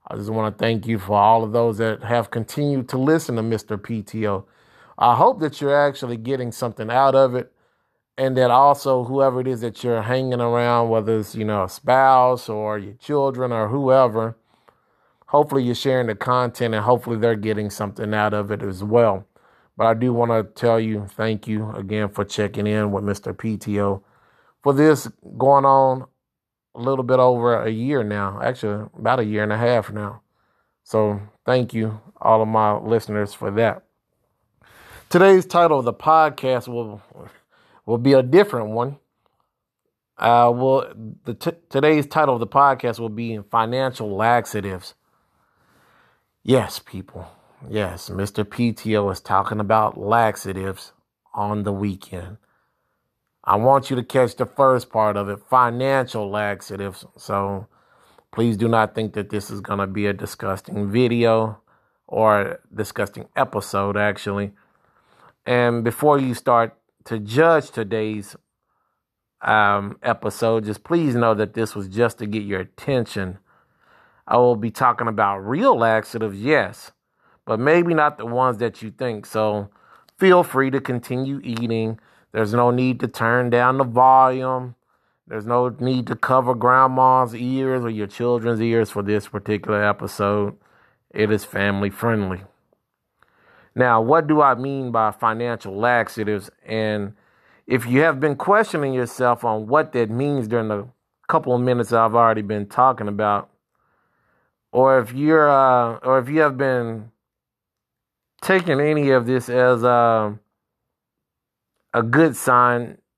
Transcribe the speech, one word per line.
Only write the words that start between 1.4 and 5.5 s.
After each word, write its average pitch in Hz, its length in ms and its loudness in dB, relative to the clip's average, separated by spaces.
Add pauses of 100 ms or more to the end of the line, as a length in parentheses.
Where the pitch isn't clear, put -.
of 107 80 -6
those 117 280 0
that 113 260 -4
have 113 260 -2
continued 135 600 -4
to 131 60 -4
listen 151 380 0
to 113 80 -2
Mister 110 340 -4
P 107 260 -10
T 107 260 -6
O. 98 180 -4 (500)
I 120 200 4
hope 208 240 2
that 156 200 -6